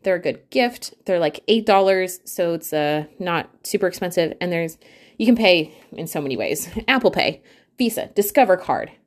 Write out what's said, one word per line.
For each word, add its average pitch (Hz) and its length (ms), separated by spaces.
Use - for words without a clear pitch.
They're 185 140
a 170 60
good - 280
gift. 247 460
They're, 180 140
like, 156 280
eight 220 200
dollars, 190 580
so 170 300
it's, - 180
uh, 151 320
not 175 280
super 196 220
expensive. 175 560
And 175 100
there's, 165 280
you 226 80
can 233 100
pay 180 380
in 160 160
so 156 140
many 135 160
ways. - 320
Apple 247 240
Pay, - 300
Visa, 226 380
Discover 202 420
Card - 340